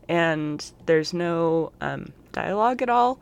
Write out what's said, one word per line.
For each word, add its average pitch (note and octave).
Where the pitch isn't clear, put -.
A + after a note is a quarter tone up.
And D#3
there's D#3+
no, E3
um, C#3
dialogue A3+
at B3
all. B3